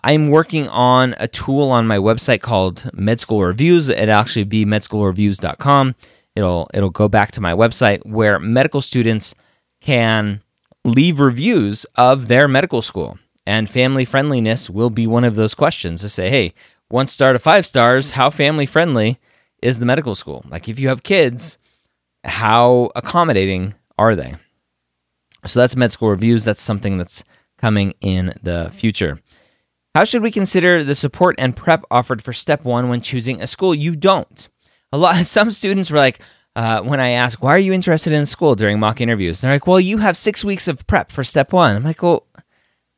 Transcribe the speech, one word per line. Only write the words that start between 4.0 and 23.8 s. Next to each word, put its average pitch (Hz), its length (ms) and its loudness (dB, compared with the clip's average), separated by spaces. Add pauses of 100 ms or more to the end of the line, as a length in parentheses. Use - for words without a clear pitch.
actually 107 320 2
be 107 220 0
med 104 180 0
school 104 240 -2
reviews 98 320 0
dot 87 180 -6
com. 139 380 2 (400)
It'll, 90 400 -2
it'll 98 160 0
go 104 160 0
back 104 240 0
to 113 100 -10
my 85 120 -2
website 113 520 0
where 107 320 0
medical 127 440 0
students 113 520 -2 (480)
can 110 640 -2 (400)
leave 139 360 2
reviews 131 760 0
of 127 320 4
their 131 200 4
medical 131 360 0
school. 69 340 -8 (280)
And 107 240 -2
family 131 360 0
friendliness 127 640 -2
will 110 200 -2
be 113 160 -2
one 117 200 2
of 113 100 0
those 107 180 0
questions 90 460 -4
to 101 80 -10
say, 95 220 -4
"Hey, 123 240 0 (340)
one 131 200 -2
star 135 260 2
to 123 60 0
five 185 260 4
stars, 131 460 2
how 135 180 4
family 147 360 0
friendly 127 540 0 (420)
is 120 180 -2
the 120 60 -2
medical 123 300 -2
school?" - 340 -12
Like, 82 200 -12
if 113 100 -10
you 135 80 -2
have 131 160 -4
kids, 156 540 0 (640)
how 120 720 2
accommodating 98 800 -2 (240)